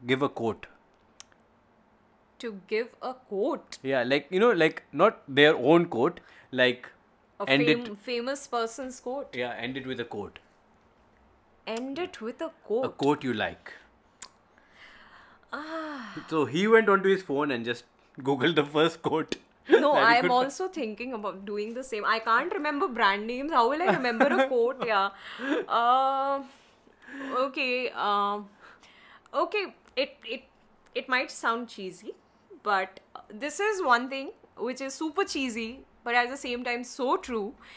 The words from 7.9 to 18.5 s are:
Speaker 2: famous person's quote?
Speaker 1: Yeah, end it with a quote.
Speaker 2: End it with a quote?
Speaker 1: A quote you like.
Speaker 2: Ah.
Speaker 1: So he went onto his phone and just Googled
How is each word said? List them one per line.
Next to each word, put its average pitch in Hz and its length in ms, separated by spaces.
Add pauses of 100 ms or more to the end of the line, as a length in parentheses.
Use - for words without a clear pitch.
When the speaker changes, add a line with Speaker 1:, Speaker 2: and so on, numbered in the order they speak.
Speaker 2:
famous 254 480
person's 247 540
quote? 262 340
Speaker 1:
Yeah, 123 240
end 127 180
it 127 100
with 127 120
a 117 60
quote. 101 340 (1300)
Speaker 2:
End 254 320
it 359 220
with 226 200
a 330 100 (140)
quote? 240 220
Speaker 1:
A - 20
quote 143 360
you 123 100
like. 92 380 (1800)
Speaker 2:
Ah. 294 640 (140)
Speaker 1:
So 156 160
he 156 240
went 220 200
onto 190 200
his 190 140
phone 143 280
and 117 140
just 117 200 (360)
Googled 139 360